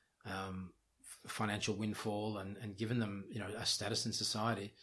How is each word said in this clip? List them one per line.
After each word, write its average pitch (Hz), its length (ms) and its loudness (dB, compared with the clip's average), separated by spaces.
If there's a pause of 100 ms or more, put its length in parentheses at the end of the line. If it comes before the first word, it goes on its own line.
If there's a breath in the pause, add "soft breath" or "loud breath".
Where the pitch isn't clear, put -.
(260)
um, 95 460 -4 (540)
f-, - 60 -6
financial 104 440 2
windfall 104 640 0
and, 98 240 -6
and 104 160 -6
given 113 220 2
them, 101 300 0
you 120 100 -4
know, 95 80 -2 (100)
a 113 80 -4
status 104 400 2
in 113 80 0
society. 107 680 2